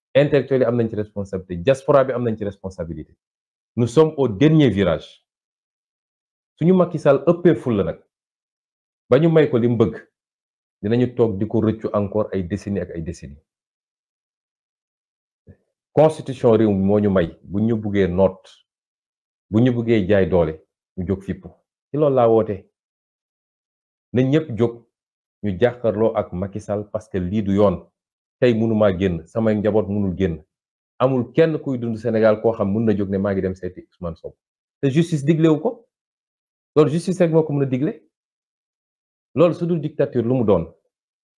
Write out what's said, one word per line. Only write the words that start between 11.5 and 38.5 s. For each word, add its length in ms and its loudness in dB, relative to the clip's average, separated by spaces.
rëccu 320 -2
encore 400 -2
ay 100 -4
décennies 380 -6
ak 100 -10
ay 100 -10
décennies. 420 -14
Constitution 640 2
réew 140 2
mi 140 0
moo 140 2
ñu 100 2
may, 340 0
bu 180 -8
ñu 140 0
buggee 320 -2
noot, 320 0
bu 120 0
ñu 120 2
buggee 340 0
jaay 200 2
doole, 360 0
ñu 100 -8
jóg 160 -4
fippu. 260 -12
Ci 60 -6
loolu 180 0
laa 140 2
woote. 380 0
Nañ 160 2
ñëpp 280 -2
jóg, 280 -2
ñu 160 -4
jàkkaarloo 560 0
ak 180 -4
Macky 260 -6
Sall 320 -8
parce 180 -10
que 80 -6
lii 260 -4
du 120 -2
yoon. 320 2
Tey 140 4
mënumaa 440 2
génn, 300 -2
samay 280 0
njaboot 320 0
mënul 300 -2
génn. 260 -4
Amul 340 -2
kenn 260 2
kuy 180 -6
dund 200 -6
Sénégal 440 2
koo 120 0
xam 200 -2
mën 120 -2
na 100 2
jóg 140 -4
ne 80 -2
maa 160 -2
ngi 80 -2
dem 140 -4
seeti 340 -14
Ousmane 260 -12
Sonko. 220 -18
Te 80 0
justice 360 0
diglewu 360 2
ko. 260 -6
Loolu 160 4
justice 280 -4
rek 120 2
moo 120 4
ko 100 -4
mën 100 0
a 20 0
digle. 360 -4